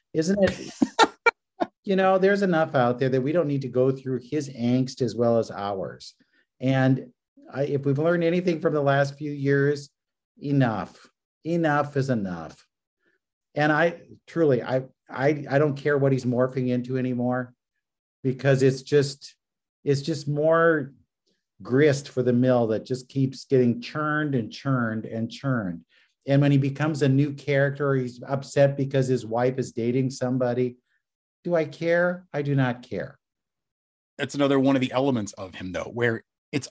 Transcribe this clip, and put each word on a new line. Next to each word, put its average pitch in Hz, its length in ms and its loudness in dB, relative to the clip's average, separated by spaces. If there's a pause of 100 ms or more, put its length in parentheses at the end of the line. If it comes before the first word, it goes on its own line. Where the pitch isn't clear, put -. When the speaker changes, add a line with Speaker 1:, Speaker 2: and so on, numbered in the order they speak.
(140)
Speaker 1:
Isn't 180 280 0
it? - 380 0
Speaker 2:
<laughs> - 300 4 (800)
Speaker 1:
You 190 80 0
know, 190 220 4
there's 196 240 4
enough 160 320 2
out 123 240 4
there 135 120 0
that 131 120 2
we 139 100 -2
don't 160 160 0
need 139 140 -2
to 135 60 -6
go 127 240 2
through 131 320 -4
his 147 260 -6
angst 127 540 -2
as 110 100 -2
well 117 240 2
as 110 140 -2
ours. 92 640 -8 (440)
And 131 520 0 (420)
I, 139 120 -4
if 139 200 -4
we've 139 140 0
learned 170 240 0
anything 170 360 0
from 160 140 0
the 151 80 0
last 139 380 2
few 147 120 -8
years, 139 600 0 (500)
enough. 123 680 -2 (360)
Enough 151 520 0
is 135 140 0
enough. 90 560 -6 (880)
And 151 180 2
I 170 300 2 (240)
truly, 143 380 2
I, 131 220 -2 (220)
I, 139 400 -2
I 135 120 2
don't 147 180 0
care 147 220 -2
what 139 120 2
he's 123 140 -2
morphing 127 440 0
into 123 280 -4
anymore, 123 560 -4 (680)
because 135 400 2
it's 135 180 4
just, - 540 -2 (480)
it's 139 180 0
just 151 260 -6
more 156 640 2 (720)
grist 139 480 2
for 127 140 -2
the 123 100 2
mill 123 320 4
that 107 220 -2
just 127 200 -8
keeps 135 380 -4
getting 120 340 2
churned 151 540 -4
and 113 180 -4
churned 113 540 -2
and 113 240 -6
churned. 107 560 -6 (400)
And 139 160 4
when 143 100 4
he 143 60 4
becomes 143 460 -2
a 139 60 4
new 139 240 2
character, 139 600 0
he's 123 340 -4
upset 139 480 2
because 135 320 0
his 123 160 0
wife 123 360 -2
is 120 120 -6
dating 123 380 -2
somebody. 127 680 -2 (640)
Do 175 100 -4
I 160 120 0
care? 170 680 -2
I 147 80 -2
do 143 140 0
not 127 260 0
care. - 380 -10 (1000)
Speaker 2:
That's 139 160 -6
another 139 260 2
one 135 160 4
of 127 60 2
the 127 100 -2
elements 123 420 -2
of 95 200 -14
him, 92 180 -12
though, 82 220 -8
where 117 300 -2 (280)
it's 143 200 -4